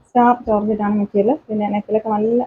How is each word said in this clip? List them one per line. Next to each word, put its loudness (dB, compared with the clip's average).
സ്റ്റാർ 4
ജോർജറ്റ് -2
ആണ് 0
മെറ്റീരിയൽ. 0
പിന്നെ -4
നെക്കിലൊക്കെ -2
നല്ല 0